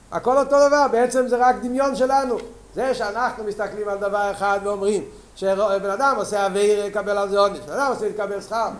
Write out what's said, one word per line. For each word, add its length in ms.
הכל 260
אותו 300
דבר, 240
בעצם 360
זה 80
רק 260
דמיון 340
שלנו. 400
זה 200
שאנחנו 500
מסתכלים 440
על 100
דבר 320
אחד 340
ואומרים 400
שבן 540
אדם 260
עושה 280
עבירה, 420
יקבל 320
על 100
זה 100
עונש, 200
בן 140
אדם 200
עושה, 140
יקבל 340
שכר, 280